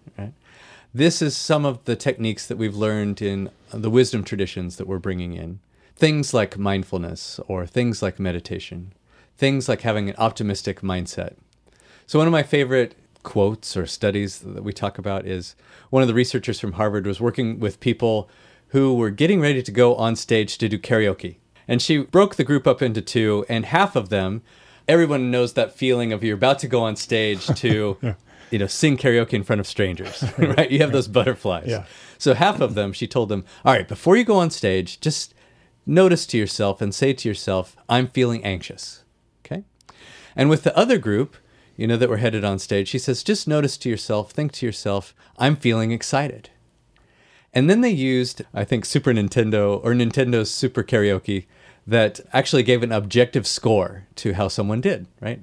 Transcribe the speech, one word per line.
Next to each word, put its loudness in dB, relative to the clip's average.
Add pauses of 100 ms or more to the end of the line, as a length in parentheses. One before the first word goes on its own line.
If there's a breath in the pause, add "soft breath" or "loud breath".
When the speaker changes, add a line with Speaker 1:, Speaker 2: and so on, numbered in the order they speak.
(180)
Speaker 1:
right? -12 (640 loud breath)
This 2
is -2
some 0
of -4
the 0
techniques -4
that -8
we've -2
learned -2
in -4 (220)
the -4
wisdom 2
traditions -6
that -10
we're -6
bringing -6
in. -12 (360 soft breath)
Things 0
like 0
mindfulness -4
or -4
things -2
like -4
meditation, -8 (440 soft breath)
things 0
like 0
having -2
an -10
optimistic -2
mindset. -6 (680 soft breath)
So 2
one 6
of 4
my 4
favorite 2 (280)
quotes -2
or -2
studies -4
that -12
we -8
talk -6
about -6
is -8 (340 soft breath)
one 4
of 4
the 2
researchers 0
from -6
Harvard -2
was -4
working -2
with -6
people 0 (400 soft breath)
who 4
were 2
getting 2
ready 0
to -10
go 6
on 0
stage 0
to 0
do -2
karaoke. 0 (300 soft breath)
And 0
she 2
broke 4
the 0
group 2
up 4
into -2
two, 0
and -2
half 0
of -2
them, -2 (460 soft breath)
everyone 2
knows 0
that 0
feeling 0
of -4
you're 0
about 2
to -8
go 0
on -2
stage -2
to, 0
Speaker 2:
<laughs> -8
Yeah. -2 (360 loud breath)
Speaker 1:
you 0
know, 0
sing 0
karaoke 2
in -2
front 0
of -6
strangers, -4
<laughs> -12
Speaker 2:
<laughs> -10
Speaker 1:
right? 2
You 2
have 4
Speaker 2:
Yeah. -2
Speaker 1:
those 2
butterflies. 0
Speaker 2:
Yeah. -4 (320 loud breath)
Speaker 1:
So 4
half 2
of 0
them, -2
she -8
told -2
them, -4 (180 loud breath)
"All 6
right, 2
before 4
you 4
go 4
on 4
stage, -2
just -4 (520 soft breath)
notice 4
to -2
yourself -2
and -4
say 0
to -4
yourself, -4 (100)
'I'm 2
feeling 0
anxious.'" -10 (420)
Okay? -10 (720 loud breath)
And 4
with 4
the 2
other 4
group, -2 (400 soft breath)
you -2
know, 2
that 4
were 0
headed 0
on 0
stage, -2
she -4
says, -4
"Just -2
notice 0
to -6
yourself, -4
think -4
to -8
yourself, -6 (240 soft breath)
'I'm 4
feeling 0
excited.'" -4 (1080 soft breath)
And 4
then 6
they 2
used, 0 (120)
I -2
think, 0
Super 2
Nintendo 2
or 2
Nintendo's 2
Super -2
Karaoke 0 (400 soft breath)
that 2 (120)
actually 2
gave 4
an -2
objective 2
score 0
to -4
how 0
someone -2
did, -2 (160)
right? -8